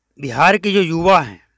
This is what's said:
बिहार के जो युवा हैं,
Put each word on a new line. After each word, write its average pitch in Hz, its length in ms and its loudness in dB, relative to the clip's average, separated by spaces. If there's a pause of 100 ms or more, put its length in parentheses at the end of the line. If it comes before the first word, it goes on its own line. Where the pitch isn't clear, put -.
(200)
बिहार 143 380 0
के 202 140 -4
जो 196 100 0
युवा 170 380 2
हैं, 107 200 -10 (180)